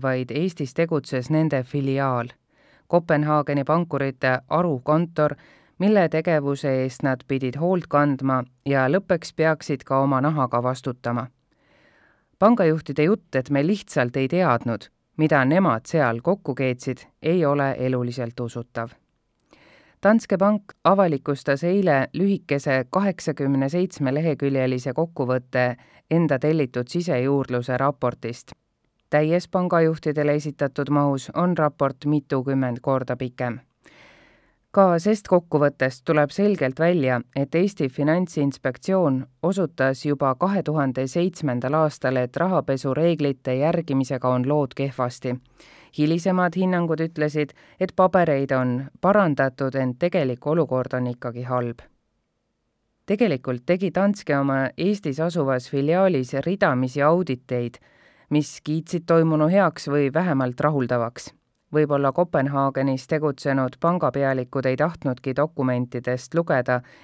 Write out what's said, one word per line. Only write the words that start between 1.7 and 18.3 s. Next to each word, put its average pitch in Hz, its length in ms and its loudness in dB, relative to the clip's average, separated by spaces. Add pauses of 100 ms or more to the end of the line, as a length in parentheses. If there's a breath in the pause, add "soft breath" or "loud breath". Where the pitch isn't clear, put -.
Kopenhaageni 147 760 0
pankurite 135 720 0 (100)
arukontor, 156 840 0 (440 soft breath)
mille 202 300 4
tegevuse 151 600 0 (120)
eest 131 200 -6
nad 131 240 -2
pidid 131 320 -4
hoolt 175 320 -2
kandma 135 540 2 (260)
ja 135 160 4
lõppeks 170 480 0
peaksid 156 480 -2
ka 135 160 0
oma 135 240 2
nahaga 135 400 0
vastutama. 123 640 -4 (1120 soft breath)
Pangajuhtide 160 640 4
jutt, 190 320 0
et 131 160 -2
me 143 160 2
lihtsalt 139 500 -2
ei 135 120 0
teadnud, 123 580 0 (300)
mida 156 280 4
nemad 143 460 2
seal 120 320 2
kokku 175 320 -2
keetsid, 127 480 -4 (200)
ei 170 220 2
ole 139 340 0
eluliselt 123 600 -4